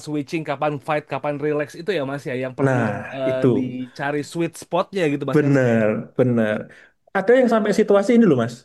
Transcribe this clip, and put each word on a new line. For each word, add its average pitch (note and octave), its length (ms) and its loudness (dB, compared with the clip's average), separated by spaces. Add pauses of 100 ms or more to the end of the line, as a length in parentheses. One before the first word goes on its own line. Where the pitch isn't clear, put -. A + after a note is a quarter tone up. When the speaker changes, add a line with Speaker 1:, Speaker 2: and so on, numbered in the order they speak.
Speaker 1:
switching D3+ 440 -6
kapan D3 240 -2 (140)
fight, D3+ 240 -2
kapan D3 240 -4 (100)
relax D3 240 -2 (100)
itu F3 180 -8
ya, D3 40 -4 (100)
Mas, C#3+ 180 -10
ya, B2 140 -6
yang B2+ 160 -8
perlu, C3+ 180 2
Speaker 2:
Nah, A2 140 -2 (220)
Speaker 1:
eh, C3 180 -4
Speaker 2:
itu. C3 160 0 (100)
Speaker 1:
dicari B2+ 640 -6 (120)
sweet E3+ 220 -4 (100)
spotnya F#3+ 380 -4 (120)
gitu, C#3+ 160 -4
Mas, D3 180 4
ya? C3+ 80 4
Speaker 2:
Bener, A#2 320 4 (300)
bener. A#2 400 2 (600)
Ada G3 220 2
yang A#3+ 140 4
sampai G#3 260 2
situasi G3+ 360 4
ini A#3 140 8
loh, C3+ 140 6
Mas. A#2+ 220 -4